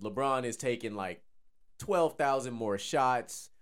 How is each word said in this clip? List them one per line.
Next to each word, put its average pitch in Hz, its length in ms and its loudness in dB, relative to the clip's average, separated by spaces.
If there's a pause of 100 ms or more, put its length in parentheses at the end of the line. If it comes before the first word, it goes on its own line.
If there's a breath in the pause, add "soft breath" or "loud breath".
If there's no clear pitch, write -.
LeBron 127 420 0
is 117 120 -4
taking, 117 400 -2
like, 92 260 -6 (560)
twelve 170 380 2
thousand 135 380 2
more 107 240 0
shots 127 720 0 (120)